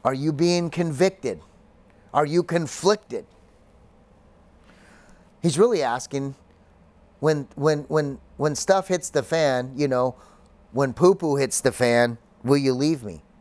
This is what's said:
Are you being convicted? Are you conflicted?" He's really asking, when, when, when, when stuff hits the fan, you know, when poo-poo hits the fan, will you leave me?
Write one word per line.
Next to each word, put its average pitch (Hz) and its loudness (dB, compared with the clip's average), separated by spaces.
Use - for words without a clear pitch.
Are 131 0
you 147 -2
being 170 0
convicted? 160 -2
Are 151 2
you 165 0
conflicted?" 165 -2
He's 156 0
really 208 4
asking, 135 -4
when, 147 0
when, 147 0
when, 147 -2
when 147 0
stuff 190 0
hits 180 -4
the 147 0
fan, 131 -2
you 143 -2
know, 127 0
when 131 -2
poo-poo 175 2
hits 135 -2
the 127 2
fan, 120 2
will 139 4
you 135 2
leave 139 -2
me? 82 -12